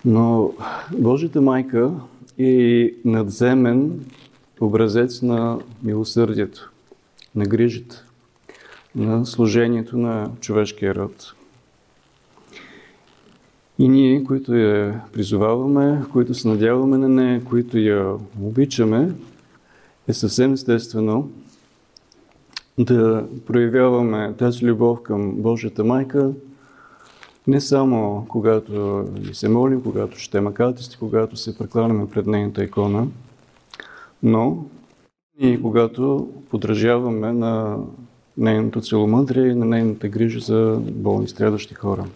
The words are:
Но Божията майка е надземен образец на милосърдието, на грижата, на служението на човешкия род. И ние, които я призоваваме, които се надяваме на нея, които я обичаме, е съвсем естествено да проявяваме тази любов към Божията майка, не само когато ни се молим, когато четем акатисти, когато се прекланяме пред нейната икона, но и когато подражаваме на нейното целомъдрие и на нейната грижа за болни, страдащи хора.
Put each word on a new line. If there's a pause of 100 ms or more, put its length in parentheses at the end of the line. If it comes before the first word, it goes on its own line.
Но (440)
Божията
майка (460)
е (140)
надземен (560)
образец
на (240)
милосърдието, (640)
на
грижата, (920)
на
служението
на
човешкия
род. (2500)
И
ние,
които
я (120)
призоваваме,
които
се
надяваме
на
нея,
които
я (280)
обичаме, (960)
е
съвсем
естествено (1500)
да (180)
проявяваме
тази
любов
към
Божията
майка, (1160)
не
само
когато (140)
ни
се
молим,
когато
четем
акатисти,
когато
се
прекланяме
пред
нейната
икона, (1160)
но (720)
и
когато (200)
подражаваме
на (600)
нейното
целомъдрие
и
на
нейната
грижа
за
болни,
страдащи
хора. (100)